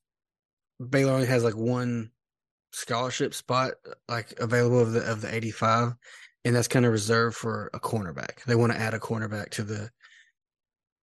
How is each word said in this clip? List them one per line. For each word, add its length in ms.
Baylor 320
only 140
has, 180
like, 120
one 540
scholarship 640
spot, 400
like, 320
available 400
of 120
the, 80
of 200
the 120
eighty-five, 600
and 120
that's 120
kinda 200
reserved 480
for 380
a 60
cornerback. 640
They 100
wanna 200
add 200
a 40
cornerback 520
to 140
the, 260